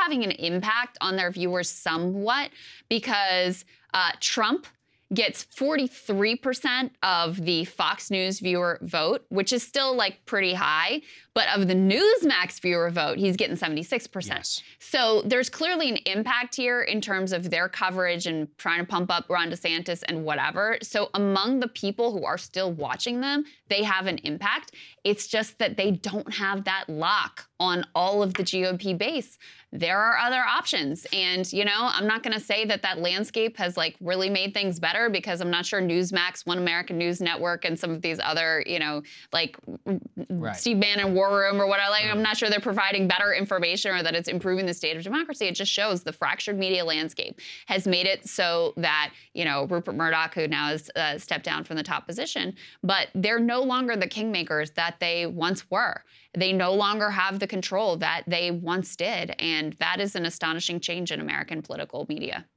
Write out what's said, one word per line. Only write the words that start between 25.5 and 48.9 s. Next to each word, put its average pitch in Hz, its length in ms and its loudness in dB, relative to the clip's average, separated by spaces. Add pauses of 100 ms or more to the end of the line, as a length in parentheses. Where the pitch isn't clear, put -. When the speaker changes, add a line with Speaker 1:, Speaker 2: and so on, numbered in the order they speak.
Speaker 1:
that - 180 0
they 202 160 2
don't 202 420 -4
have 196 300 -2
that 190 240 0
lock 170 600 0 (100)
on 175 260 2 (100)
all 196 280 4
of 190 120 0
the 190 100 -2
G 185 220 0
O 185 100 0
P 190 180 -2
base. 240 440 -4 (340)
There 175 280 0
are 226 180 4
other 254 220 2
options. 220 720 0
And, 185 400 0
you 202 120 2
know, 208 280 2
I'm 202 160 2
not 220 160 0
gonna 220 160 0
say 214 240 0
that 208 180 0
that 185 160 -2
landscape 202 600 0
has, 180 180 -2
like, 165 240 0
really 185 280 0
made 196 240 0
things 190 280 -2
better 202 280 2
because 180 320 -2
I'm 175 100 0
not 175 140 2
sure 202 160 0
Newsmax, 180 640 2
One 175 140 -2
American 175 400 0
News 175 220 0
Network, 175 440 0
and 165 140 -2
some 170 140 -2
of 165 100 -4
these 165 160 -2
other, 160 480 0
you 170 140 -2
know, 151 220 -2 (300)
like, 165 240 -2 (720)
Speaker 2:
Right. 117 280 -4
Speaker 1:
Steve 226 240 2
Bannon 202 340 2
War 196 240 4
Room 196 220 4
or 196 80 4
whatever, 196 220 4
like, 214 160 2
I'm 208 120 2
Speaker 2:
Mm. 214 40 2
Speaker 1:
not 214 140 2
sure 220 140 2
they're 208 80 2
providing 196 480 2
better 190 260 2
information 185 640 0
or 180 80 0
that 165 140 0
it's 170 120 -2
improving 185 380 0
the 175 80 -2
state 160 220 -4
of 165 80 -10
democracy. 277 420 -4
It 180 80 -2
just 196 160 -2
shows 202 320 0
the 156 100 -6
fractured 170 460 -2
media 185 260 0
landscape 156 560 -4 (260)
has 196 200 0
made 180 200 2
it 190 220 0
so 170 480 0
that, 151 360 0 (220)